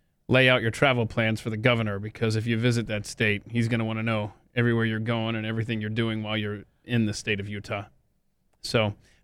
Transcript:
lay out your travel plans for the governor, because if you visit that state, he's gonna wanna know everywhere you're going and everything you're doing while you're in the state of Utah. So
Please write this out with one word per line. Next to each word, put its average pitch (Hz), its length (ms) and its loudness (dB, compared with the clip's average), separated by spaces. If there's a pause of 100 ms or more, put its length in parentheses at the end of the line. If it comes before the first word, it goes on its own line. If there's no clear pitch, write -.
(280)
lay 131 220 6
out 127 120 4
your 113 100 0
travel 123 340 2
plans 110 360 0
for - 80 -6
the 110 80 -4
governor, 110 420 0
because 110 380 -2
if 110 100 -2
you 117 100 0
visit 117 300 2
that 107 180 -4
state, 104 440 0
he's 117 180 0
gonna 117 180 0
wanna 110 180 -4
know 107 280 -2 (240)
everywhere 117 300 4
you're 110 140 0
going 113 360 -2
and 110 100 -4
everything 110 360 -2
you're 107 80 -4
doing 110 340 0
while 107 140 -2
you're 104 260 -4 (220)
in 117 200 2
the 104 80 -2
state 104 280 -2
of 98 80 -10
Utah. 104 340 -6 (800)
So 107 320 2 (300)